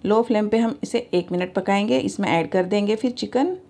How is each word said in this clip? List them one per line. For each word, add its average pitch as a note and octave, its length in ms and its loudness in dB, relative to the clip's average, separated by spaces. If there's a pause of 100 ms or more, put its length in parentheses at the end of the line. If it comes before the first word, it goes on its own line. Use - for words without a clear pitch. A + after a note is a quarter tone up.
लो G#3+ 200 4
फ्लेम G#3+ 260 2
पे A3+ 80 2
हम A3+ 260 2
इसे A#3 160 -2 (140)
एक F3 180 0
मिनट F3+ 220 -2
पकाएंगे। G3+ 460 0
इसमें G3 300 -4
ऐड E3 220 0
कर F#3 140 2
देंगे G#3 300 0
फिर A#3+ 180 -2
चिकन। C#4 420 -2 (140)